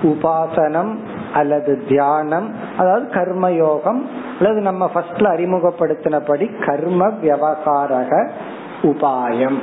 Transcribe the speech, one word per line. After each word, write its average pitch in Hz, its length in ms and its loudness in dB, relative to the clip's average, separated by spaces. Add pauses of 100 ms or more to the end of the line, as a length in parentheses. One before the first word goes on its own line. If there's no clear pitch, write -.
உபாசனம் 160 920 2 (380)
அல்லது 147 540 2
தியானம், 151 680 0 (240)
அதாவது 196 340 2
கர்மயோகம், 180 880 0 (380)
அல்லது 214 220 2
நம்ம 185 340 0
ஃபர்ஸ்ட்ல 170 220 -4
அறிமுகப்படுத்தினபடி 170 1500 0
கர்ம 175 420 2
விவகாரக 147 1200 0 (520)
உபாயம். 131 800 0